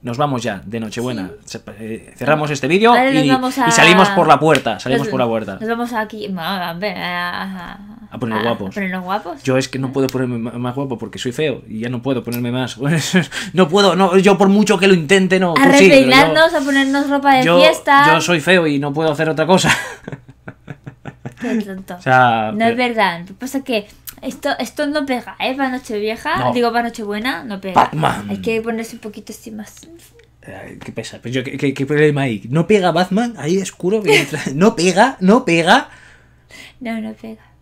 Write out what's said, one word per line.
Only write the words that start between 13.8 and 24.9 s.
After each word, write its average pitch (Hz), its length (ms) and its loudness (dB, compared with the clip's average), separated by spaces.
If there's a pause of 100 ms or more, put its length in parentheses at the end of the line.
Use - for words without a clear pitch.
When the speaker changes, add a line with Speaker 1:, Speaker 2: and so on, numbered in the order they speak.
Speaker 1:
no, 185 200 4
yo 196 200 6
por 196 100 4
mucho 202 320 4
que 196 80 0
lo 196 60 6
intente, 185 440 2
no. 180 140 2
Speaker 2:
A 156 40 -2
Speaker 1:
Tú - 80 2
sí, 269 40 6
pero 269 140 6
yo 294 80 8
Speaker 2:
repeinarnos, 285 640 6
a 302 80 0
ponernos 277 480 0
ropa 277 260 2
de 262 80 2
Speaker 1:
yo, 175 160 6
Speaker 2:
fiesta. 285 540 6
Speaker 1:
yo 320 80 2
soy 175 180 0
feo 170 280 2
y 143 120 0
no 143 140 -4
puedo 160 180 0
hacer 156 160 0
otra 156 180 0
cosa. 165 300 4
<laughs> - 1700 -16
Speaker 2:
Qué 247 200 -4
tonto. 190 340 -12
Speaker 1:
O 180 60 -20
sea, 120 520 2
Speaker 2:
No 214 120 -2
es 233 100 2
Speaker 1:
pero 247 140 0
Speaker 2:
verdad. 190 320 -2
Lo 175 60 -14
que 190 60 -18
pasa 262 260 -8
es 269 40 -10
que 220 240 -4 (340)
esto, 269 280 -8 (100)
esto 269 280 -6
no 294 180 -4